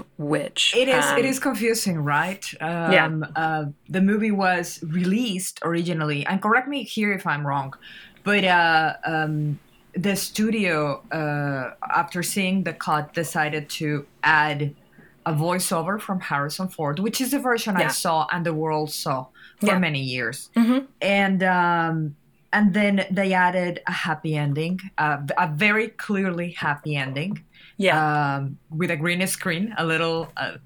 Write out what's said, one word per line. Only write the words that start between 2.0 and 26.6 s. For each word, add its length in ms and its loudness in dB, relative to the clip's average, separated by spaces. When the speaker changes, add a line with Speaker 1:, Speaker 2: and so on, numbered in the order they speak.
Speaker 1:
Yeah. 460 2
Speaker 2:
Um, 280 -4
uh, 300 -2
the 120 -2
movie 300 2
was 560 0
released 760 -2
originally, 640 -2
and 140 0
correct 280 2
me 160 -6
here 280 -2
if 140 -6
I'm 180 0
wrong, 300 -4
but, 220 2
uh, 500 4
um, 540 -2
the 200 0
studio, 960 0
uh, 640 -2
after 300 0
seeing 400 0
the 100 -4
cut, 420 -2
decided 540 -2
to 260 -2
add 540 2
a 60 0
voiceover 680 0
from 200 -4
Harrison 480 -2
Ford, 320 -2
which 200 -2
is 120 -2
the 80 0
version 360 0
I 60 4
Speaker 1:
Yeah. 60 2
Speaker 2:
saw 420 0
and 160 -2
the 80 0
world 380 -2
saw 340 -4
for 80 0
Speaker 1:
Yeah. 120 4
Speaker 2:
many 240 0
years. 520 -6
Speaker 1:
Mm-hmm. 300 4
Speaker 2:
And, 400 2
um, 760 2
and 220 6
then 360 2
they 220 2
added 560 2
a 20 -2
happy 460 -2
ending, 420 0
uh, 180 2
a 100 2
very 400 2
clearly 640 -2
happy 420 -4